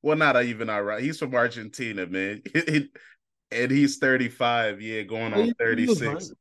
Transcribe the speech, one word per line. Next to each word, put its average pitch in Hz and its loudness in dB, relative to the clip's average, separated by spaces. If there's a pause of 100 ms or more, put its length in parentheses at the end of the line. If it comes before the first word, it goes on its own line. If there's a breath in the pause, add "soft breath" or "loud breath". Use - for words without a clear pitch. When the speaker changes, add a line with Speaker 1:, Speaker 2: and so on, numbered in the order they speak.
Speaker 1:
well, 151 2
not 143 4
even 113 -4
ironic. 107 -2
He's 151 -4
from 131 -4
Argentina, 117 -2
man. 95 -4 (120)
<laughs> 151 0 (600 loud breath)
And 120 -2
he's 139 4
thirty-five, 120 0
yeah, 110 -6
going 113 -6
Speaker 2:
Oh, 104 2
Speaker 1:
on - 4
Speaker 2:
you, - -
you - -
was 233 2
Speaker 1:
thirty-six. 147 -4
Speaker 2:
right. - -20